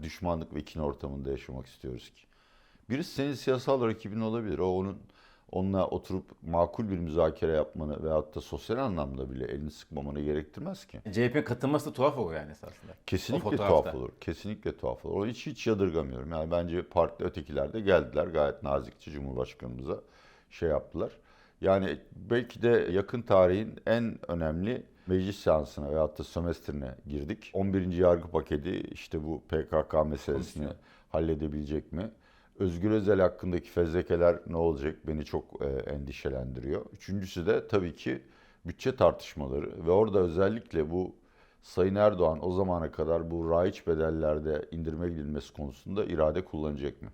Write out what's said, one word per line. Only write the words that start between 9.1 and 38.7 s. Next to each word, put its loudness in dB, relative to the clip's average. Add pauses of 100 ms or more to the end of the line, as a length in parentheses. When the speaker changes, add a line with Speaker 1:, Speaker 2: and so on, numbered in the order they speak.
Speaker 1:
bile -6
elini -6
sıkmamanı -8
gerektirmez -6
ki. -16 (100)
Speaker 2:
C 2
H 2
P'nin 0
katılması -2
da -10
tuhaf 2
olur -4
yani -8
esasında. -18 (160)
Speaker 1:
Kesinlikle -2
Speaker 2:
O 0
fotoğrafta. 6
Speaker 1:
tuhaf -2
olur. -6 (120)
Kesinlikle -6
tuhaf -6
olur. -4
Onu 0
hiç, -8
hiç -8
yadırgamıyorum. 0
Yani -2
bence 0
partide 2
ötekiler -4
de -4
geldiler. 4
Gayet 0
nazikçe -4
Cumhurbaşkanımıza -6 (480)
şey -2
yaptılar. -2 (500)
Yani 2 (180)
belki -2
de 6
yakın 0
tarihin 4
en 0
önemli -2 (240)
meclis 0
seansına 2
veyahut 0
da -6
sömestrine -4 (120)
girdik. -6
On 0
birinci 2
yargı 6
paketi -2
işte -8
bu -6
P 0
K 2
K 4
meselesini -4
Speaker 2:
Komisyon. -10 (260)
Speaker 1:
halledebilecek -2
mi? -6 (500)
Özgür 0
Özel 4
hakkındaki 0
fezlekeler 4
ne -4
olacak? 0 (120)
Beni -4
çok, -8
e, -2
endişelendiriyor. -4
Üçüncüsü -6
de 2
tabii 2
ki -4 (440)
bütçe -4